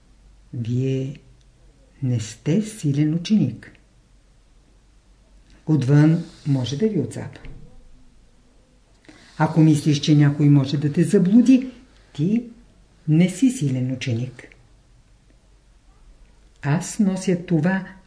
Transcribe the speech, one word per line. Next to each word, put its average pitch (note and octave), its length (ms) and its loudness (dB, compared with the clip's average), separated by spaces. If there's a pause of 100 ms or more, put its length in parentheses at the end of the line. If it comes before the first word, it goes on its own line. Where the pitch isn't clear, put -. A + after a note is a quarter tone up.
(540)
вие C3 640 -4 (880)
не B2 160 -2
сте D#3+ 420 -4
силен D3+ 520 -2
ученик. E3+ 580 -2 (1900)
Отвън D3+ 580 2 (240)
може C3+ 300 -4
да A3 100 -2
ви F#3+ 120 -2
отцапа. A2+ 400 -10 (2000)
Ако D#3 240 2
мислиш, D3+ 380 4
че D3+ 160 2
някой D3 340 4
може C#3+ 280 2
да D3 160 -4
те F3 100 2
заблуди, G#3 680 4 (420)
ти G#3+ 300 -2 (640)
не E3 220 4
си B3+ 200 0
силен B2+ 420 -4
ученик. B2 560 -8 (2250)
Аз D3 380 -4
нося F#3 460 -2
това F3+ 420 -2 (200)